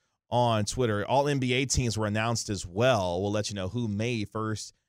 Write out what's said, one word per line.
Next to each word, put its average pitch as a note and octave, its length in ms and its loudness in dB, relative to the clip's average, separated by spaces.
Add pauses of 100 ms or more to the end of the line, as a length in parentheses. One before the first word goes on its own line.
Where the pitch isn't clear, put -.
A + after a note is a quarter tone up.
(300)
on A#2 340 2
Twitter. G#2+ 420 0
All C#3 220 2
N C#3+ 120 0
B B2+ 140 2
A C3 100 2
teams A#2+ 320 0
were A2 100 0
announced A2 440 0
as F#2+ 160 -6
well. F#2+ 560 2
We'll G2+ 100 0
let G#2 180 -2
you G2+ 60 -6
know F#2+ 100 -4
who A#2 220 -4
made G#2+ 400 -2
first, A2 440 -6 (160)